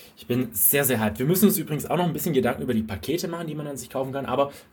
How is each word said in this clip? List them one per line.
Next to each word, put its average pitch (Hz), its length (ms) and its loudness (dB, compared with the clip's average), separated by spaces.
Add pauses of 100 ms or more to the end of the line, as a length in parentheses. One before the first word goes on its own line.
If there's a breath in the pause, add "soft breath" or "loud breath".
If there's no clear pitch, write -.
(180 loud breath)
Ich - 100 -20
bin 123 240 0
sehr, - 320 2
sehr 127 160 2
hyped. 107 200 0
Wir 131 60 0
müssen 185 200 4
uns 185 120 6
übrigens 151 320 -4
auch 147 80 0
noch 180 80 2
ein 156 80 0
bisschen - 200 -2
Gedanken 120 280 2
über 127 120 0
die 110 100 0
Pakete 131 440 -4
machen, 170 200 -6
die 151 80 -6
man 151 100 -8
dann 143 120 -8
sich - 120 -12
kaufen 135 220 -4
kann, 135 140 -6
aber 135 260 2 (220 loud breath)